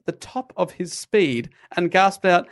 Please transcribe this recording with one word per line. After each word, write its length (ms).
the 60
top 440
of 160
his 200
speed 580
and 140
gasped 340
out, 280